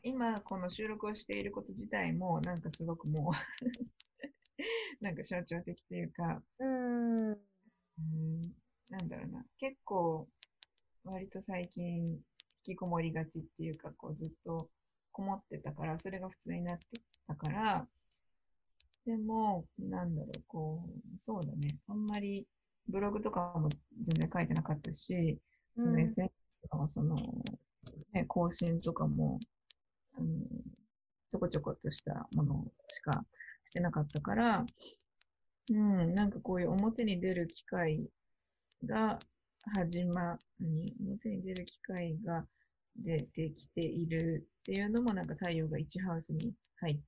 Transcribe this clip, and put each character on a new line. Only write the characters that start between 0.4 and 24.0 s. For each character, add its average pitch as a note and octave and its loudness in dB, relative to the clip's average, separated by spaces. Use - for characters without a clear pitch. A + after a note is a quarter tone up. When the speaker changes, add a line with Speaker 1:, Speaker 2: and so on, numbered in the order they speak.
Speaker 1:
こ G3 -6
の F3+ -2
収 G#3+ -4
録 G#3+ -4
を G#3 -2
し - -4
て G3+ -2
い G3 0
る G3+ -2
こ G3+ -6
と - -10
自 G3+ -8
体 F3+ 0
も、 E3+ 2
な F3+ 0
ん E3+ -4
か D#3+ -6
す - -2
ご E3 -2
く - -8
も D3+ 2
う、 - 2
<laughs> C#4+ -6
な G3 -4
ん D#3+ -4
か - -6
象 F3+ -2
徴 E3+ -4
的 F3 -8
と F3+ -10
い F3 -2
う D#3+ -6
か、 E3 -4
Speaker 2:
う C4 -2
ん。 A#3+ 2
Speaker 1:
う G#3 -4
ん、 D#3+ -4
な F#3+ -8
ん F3 -2
だ - -6
ろ - -6
う - -8
な。 B3+ -10
結 C4+ -6
構、 E3 0
割 F#3+ -8
と F#3+ -10
最 F3+ -4
近、 E3+ -2
引 D3 -6
き F#3 -6
こ F3+ -6
も E3+ 2
り E3 0
が D#3+ -2
ち D#3+ -8
っ D#3 -6
て - -12
い D#3+ -2
う D3+ -8
か、 D3+ -12
こ - -12
う、 D3+ -6
ず D#3 -6
っ D#3+ -8
と E3 -6
こ - -6
も G3 -2
っ - -18
て E3 -8
た D3 -6
か D3 -6
ら、 D#3+ -2
そ F#3+ -6
れ F#3 -6
が F#3 -8
普 - -16
通 E3+ -6
に F3 -2
な F3 -2
っ E3+ -8
て - -20
た D3+ -6
か D3+ -4
ら、 G3 0
で A3+ 0
も、 G#3+ 2
な F#3 -4
ん E3+ 0
だ D3+ 0
ろ - -8
う、 - -14
こ D#3+ -4
う、 - -10
そ A3 -4
う E3 -2
だ D3 -4
ね。 D3 -2
あ G3+ -6
ん G#3+ 0
ま G#3 -2
り G3+ -4
ブ F#3+ -2
ロ G3+ 2
グ G#3 0
と G#3+ -2
か F3 -2
も D#3 4